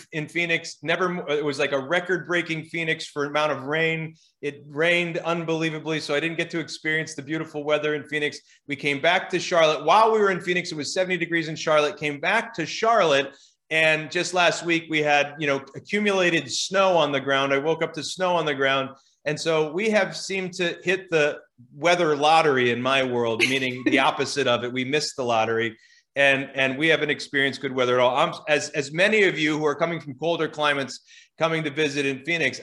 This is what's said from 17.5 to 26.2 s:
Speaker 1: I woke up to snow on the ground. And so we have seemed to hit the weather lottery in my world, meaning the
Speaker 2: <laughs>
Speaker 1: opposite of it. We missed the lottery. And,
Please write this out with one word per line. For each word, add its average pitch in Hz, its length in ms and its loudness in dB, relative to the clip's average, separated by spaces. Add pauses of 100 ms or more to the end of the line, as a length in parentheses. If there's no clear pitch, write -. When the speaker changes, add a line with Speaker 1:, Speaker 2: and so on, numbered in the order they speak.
Speaker 1:
I 139 60 4
woke 160 240 0
up 165 100 -2
to 151 100 -8
snow 180 340 -2
on 160 100 0
the 147 80 0
ground. 135 340 0 (380)
And 151 120 -2
so 156 320 0
we 208 200 -2
have 190 260 2
seemed 185 380 -6
to 170 280 -4
hit 185 280 -2
the 147 300 2 (340)
weather 156 420 2
lottery 147 540 4
in 117 100 0
my 131 240 2
world, 117 420 0
meaning 127 380 -2
the 131 140 4
Speaker 2:
<laughs> 135 100 4
Speaker 1:
opposite 139 380 -2
of 120 180 2
it. 120 80 -6
We 127 140 -4
missed 147 300 -2
the 131 80 -4
lottery. 113 520 0 (420)
And, 139 360 2